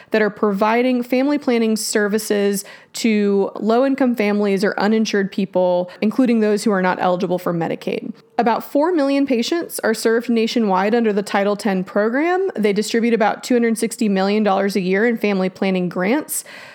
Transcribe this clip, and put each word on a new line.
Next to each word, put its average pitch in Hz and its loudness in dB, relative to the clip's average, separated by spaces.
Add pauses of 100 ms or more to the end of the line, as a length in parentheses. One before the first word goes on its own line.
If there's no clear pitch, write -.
(120)
that 220 2
are 208 2
providing 220 0
family 269 0
planning 233 0
services 208 0 (300)
to 202 2
low-income 247 2
families 208 0
or 196 0
uninsured 208 0
people, 180 0 (100)
including 226 2
those 214 0
who 226 2
are 190 2
not 185 2
eligible 180 0
for 175 -4
Medicaid. 170 -4 (240)
About 226 0
four 311 0
million 277 2
patients 262 -2
are 220 0
served 226 0
nationwide 220 2
under 226 2
the 202 -2
Title 202 0
Ten 190 -2
program. 311 0
They 208 2
distribute 220 0
about 214 0
two 254 0
hundred 233 2
sixty - -2
million 202 2
dollars 196 0
a 196 0
year 190 0
in 233 0
family 190 0
planning 185 -2
grants. 202 -2 (300)